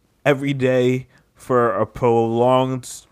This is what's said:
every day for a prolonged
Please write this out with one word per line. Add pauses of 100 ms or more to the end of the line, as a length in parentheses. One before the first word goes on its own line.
(260)
every
day (280)
for
a
prolonged (220)